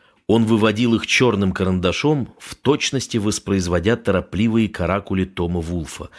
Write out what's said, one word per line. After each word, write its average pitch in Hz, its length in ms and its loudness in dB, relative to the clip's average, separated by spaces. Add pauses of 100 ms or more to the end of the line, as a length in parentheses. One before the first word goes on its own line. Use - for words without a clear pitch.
(260)
Он 113 180 4
выводил 110 520 2
их - 100 -2
черным 101 460 2
карандашом, 92 880 0
в - 180 -16
точности - 600 -2
воспроизводя 98 800 0
торопливые 110 720 0
каракули 95 560 -2
Тома 87 360 -4
Вулфа, 82 580 -8